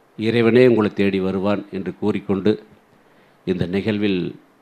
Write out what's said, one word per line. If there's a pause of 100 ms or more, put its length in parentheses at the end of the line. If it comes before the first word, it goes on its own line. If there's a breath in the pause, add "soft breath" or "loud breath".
(180)
இறைவனே
உங்களை
தேடி
வருவான்
என்று
கூறிக்கொண்டு, (960 soft breath)
இந்த
நிகழ்வில் (420)